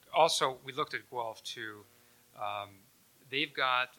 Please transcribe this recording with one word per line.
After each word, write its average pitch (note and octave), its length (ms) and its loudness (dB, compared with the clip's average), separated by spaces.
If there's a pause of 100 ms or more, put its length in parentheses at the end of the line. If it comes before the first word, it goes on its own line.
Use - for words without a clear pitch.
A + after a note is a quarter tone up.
(160)
also, D3 480 6
we C3+ 80 -10
looked C#3 220 -4
at A#2 80 -4 (100)
Guelph A#2 320 -6
too. G#2+ 400 -10 (580)
Um, G2+ 280 -4 (600)
they've C#3+ 240 -2
got, B2+ 460 2